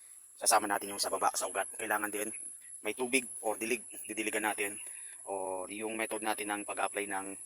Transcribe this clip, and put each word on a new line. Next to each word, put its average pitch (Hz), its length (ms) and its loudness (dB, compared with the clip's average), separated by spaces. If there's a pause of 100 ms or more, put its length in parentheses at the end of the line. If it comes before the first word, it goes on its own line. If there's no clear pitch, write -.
(420)
sasama - 240 8
natin 101 300 2
yung 98 60 -2
sa 98 120 2
baba, 98 240 4
sa - 80 2
ugat. 95 320 0
Kailangan 107 320 2
din 104 240 -2 (480)
may 107 160 0
tubig 127 280 2 (200)
or 104 120 2
dilig, 113 280 0 (200)
didiligan 107 400 0
natin, 104 320 0 (480)
or 95 440 -2
yung 110 280 -4
method 110 240 -2
natin 107 320 0
ng 104 120 -2
pag-apply 101 440 -2
ng 98 240 -4 (120)